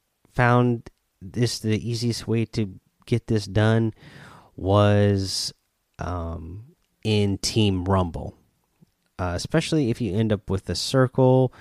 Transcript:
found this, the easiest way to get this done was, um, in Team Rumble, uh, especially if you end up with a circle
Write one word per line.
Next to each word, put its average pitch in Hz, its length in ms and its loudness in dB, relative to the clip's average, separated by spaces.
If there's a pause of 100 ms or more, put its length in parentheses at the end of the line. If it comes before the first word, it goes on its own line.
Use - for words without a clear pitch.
(340)
found 123 560 2 (320)
this, 110 380 -4
the 110 280 -2
easiest 117 380 -4
way 113 200 -2
to 98 340 -6 (260)
get - 220 -2
this 110 160 0
done 110 500 2 (600)
was, 101 1000 2 (440)
um, 85 680 -10 (380)
in 104 360 0
Team 98 480 0
Rumble, 90 500 -2 (840)
uh, 90 160 -4
especially 156 540 -2
if 117 140 -4
you 95 120 -4
end 107 200 0
up - 160 -6
with 98 180 -4
a 90 60 -6
circle 131 880 2